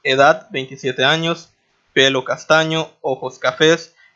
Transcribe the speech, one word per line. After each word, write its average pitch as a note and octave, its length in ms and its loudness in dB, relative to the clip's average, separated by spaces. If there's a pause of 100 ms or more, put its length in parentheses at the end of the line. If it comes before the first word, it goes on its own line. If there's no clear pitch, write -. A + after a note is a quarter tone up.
edad, C#3 460 2
veintisiete C3+ 540 -6
años, E3 460 -2 (440)
pelo C3+ 320 2
castaño, D#3+ 720 -2
ojos C3 400 -8
cafés, D#3 560 0 (200)